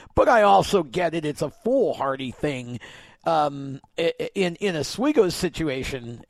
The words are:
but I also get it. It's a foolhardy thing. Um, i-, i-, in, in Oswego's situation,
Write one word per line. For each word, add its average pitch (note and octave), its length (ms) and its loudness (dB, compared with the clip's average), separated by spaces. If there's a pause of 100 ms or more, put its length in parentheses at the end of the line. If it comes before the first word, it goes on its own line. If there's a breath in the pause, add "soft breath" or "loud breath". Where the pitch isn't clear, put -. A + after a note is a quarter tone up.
(140 loud breath)
but - 140 4
I A#3 140 6
also G3 400 4
get D#3+ 320 -2
it. E3 100 -4
It's D3 180 -4
a C#3+ 80 -2
foolhardy C3+ 800 0
thing. B2 480 -6 (460 loud breath)
Um, C#3+ 560 -2 (180)
i-, E3 220 0
i-, D#3 140 -6
in, F3+ 220 0
in F#3+ 200 -2
Oswego's G#3 580 0
situation, C3 960 -6